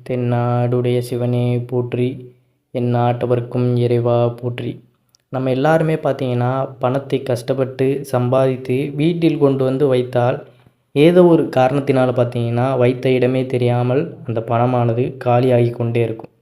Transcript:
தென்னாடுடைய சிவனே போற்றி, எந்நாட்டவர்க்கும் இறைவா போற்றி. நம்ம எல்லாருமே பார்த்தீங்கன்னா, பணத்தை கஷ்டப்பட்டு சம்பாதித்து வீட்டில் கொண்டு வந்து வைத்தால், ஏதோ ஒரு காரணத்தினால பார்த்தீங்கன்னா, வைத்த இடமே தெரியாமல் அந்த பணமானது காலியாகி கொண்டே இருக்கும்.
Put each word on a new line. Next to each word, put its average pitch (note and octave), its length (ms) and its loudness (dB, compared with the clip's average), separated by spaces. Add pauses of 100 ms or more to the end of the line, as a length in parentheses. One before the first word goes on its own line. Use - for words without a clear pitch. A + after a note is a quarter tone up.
தென்னாடுடைய B2 960 0
சிவனே B2 460 -2 (200)
போற்றி, B2 420 -2 (680)
எந்நாட்டவர்க்கும் A#2+ 920 0 (120)
இறைவா A#2+ 400 2 (100)
போற்றி. A#2+ 440 -6 (640)
நம்ம C3 160 -2
எல்லாருமே D#3 460 2
பார்த்தீங்கன்னா, B2+ 560 -2 (280)
பணத்தை C3+ 440 -2
கஷ்டப்பட்டு C3 640 -2 (160)
சம்பாதித்து B2+ 760 0 (180)
வீட்டில் D#3+ 460 0
கொண்டு C3+ 220 2
வந்து C3+ 240 0
வைத்தால், B2 500 0 (580)
ஏதோ E3+ 280 6
ஒரு E3 260 6
காரணத்தினால C3 640 2
பார்த்தீங்கன்னா, A#2+ 540 0 (100)
வைத்த B2+ 320 2
இடமே B2+ 360 2
தெரியாமல் B2 600 0 (200)
அந்த A2+ 160 -4
பணமானது A#2+ 640 0 (120)
காலியாகி A#2+ 540 2
கொண்டே A#2 320 -2
இருக்கும். A2+ 380 -8